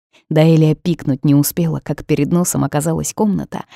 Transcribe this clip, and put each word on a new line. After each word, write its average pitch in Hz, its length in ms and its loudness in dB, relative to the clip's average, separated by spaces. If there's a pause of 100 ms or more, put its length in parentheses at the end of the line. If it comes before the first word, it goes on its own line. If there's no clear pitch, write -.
(300)
Даэлия 156 440 4
пикнуть 151 500 -4
не 143 100 4
успела, 151 460 0
как - 260 -10
перед 143 260 0
носом 170 320 0
оказалась 151 480 -4
комната, - 640 -4